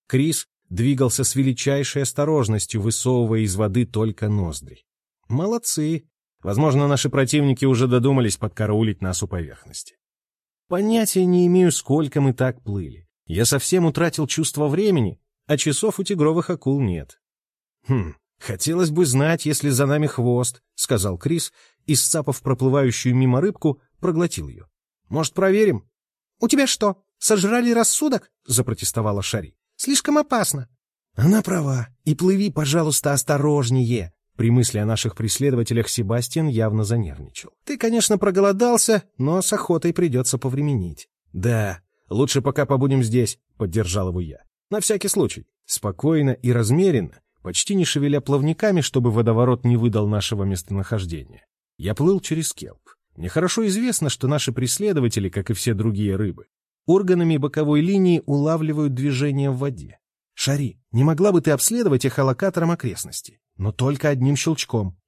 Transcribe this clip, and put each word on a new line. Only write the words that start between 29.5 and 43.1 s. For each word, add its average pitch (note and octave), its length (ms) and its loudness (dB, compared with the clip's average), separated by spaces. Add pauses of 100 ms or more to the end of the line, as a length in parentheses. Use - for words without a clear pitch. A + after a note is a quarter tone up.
"Слишком C#4+ 420 0
опасно". A3 500 -2 (460)
"Она F#3 280 4
права. C#3 460 -2 (160)
И D3+ 100 0
плыви, F#3+ 360 2
пожалуйста, D3+ 640 0
осторожнее". C3 1000 0 (240)
При A#2 140 2
мысли A#2+ 280 2
о G#2 60 0
наших A2 320 -4
преследователях A#2 720 -2
Себастьян A#2+ 580 -2
явно A2 380 0
занервничал. E2+ 680 -6 (120)
"Ты, C#4+ 140 -6
конечно, A3+ 400 2
проголодался, G3+ 840 2 (120)
но D#3+ 240 0
с - 120 -2
охотой E3+ 420 0
придётся C3 420 0
повременить". B2+ 720 -4 (240)
"Да, G#2 480 -2 (300)
лучше C3 320 0
пока C3+ 240 -2
побудем C3+ 360 2
здесь", — A2+ 360 0 (180)